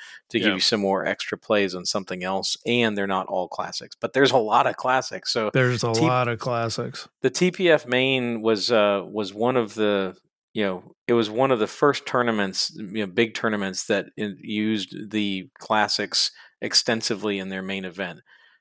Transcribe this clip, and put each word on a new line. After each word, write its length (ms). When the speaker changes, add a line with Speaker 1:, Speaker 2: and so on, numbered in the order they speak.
Speaker 1:
to 100
give 100
Speaker 2:
Yeah. 60
Speaker 1:
you 60
some 200
more 240
extra 320
plays 380
on 100
something 380
else. 420
And 320
they're 120
not 180
all 220
classics, 520
but 120
there's 180
a 80
lot 300
of 80
classics. 560
So 200
Speaker 3:
There's 300
a 100
Speaker 1:
T-, 100
Speaker 3:
lot 260
of 100
classics. 680
Speaker 1:
the 100
T 200
P 180
F 160
main 580
was, 280
uh, 340
was 300
one 220
of 180
the, 420
you 100
know, 300
it 60
was 160
one 220
of 80
the 80
first 400
tournaments, 680
you 280
know, 20
big 280
tournaments 520
that 200
in-, 240
used 680
the 380
classics 720
extensively 760
in 120
their 120
main 220
event. 360